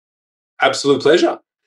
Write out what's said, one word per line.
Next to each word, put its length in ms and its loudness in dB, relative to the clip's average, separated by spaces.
Absolute 400 0
pleasure. 360 2